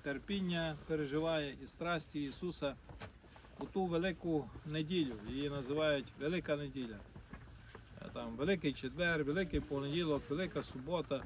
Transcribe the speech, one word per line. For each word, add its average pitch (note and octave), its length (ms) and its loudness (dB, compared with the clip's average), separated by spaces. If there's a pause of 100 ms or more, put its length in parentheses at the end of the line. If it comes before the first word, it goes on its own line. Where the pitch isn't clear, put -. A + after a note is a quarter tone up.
терпіння, E3 720 0 (100)
переживає D3+ 800 2
і - 20 -10
страсті D#3+ 560 -2
Ісуса C#3+ 520 -2 (880)
у - 40 -2
ту F#3+ 220 2
велику E3 640 2 (160)
неділю. D#3 480 2 (140)
Її C#3 220 0
називають C#3+ 720 2
Велика D#3 360 2
неділя. C3+ 400 -4 (1040)
Е, - 100 -8
там A#2 240 -4
Великий D#3 360 4
Четвер, D3+ 520 2
Великий D#3 360 2
Понеділок, C#3+ 720 2
Велика D#3 320 0
Субота. C#3 640 -2